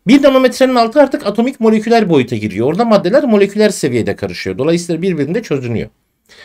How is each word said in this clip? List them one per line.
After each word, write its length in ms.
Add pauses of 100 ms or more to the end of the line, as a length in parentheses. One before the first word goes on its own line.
bir 160
nanometrenin 520
altı 260
artık 260
atomik 340
moleküler 480
boyuta 280
giriyor. 300
Orada 180
maddeler 400
moleküler 460
seviyede 460
karışıyor. 420
Dolayısıyla 440
birbirinde 400
çözünüyor. 460 (560)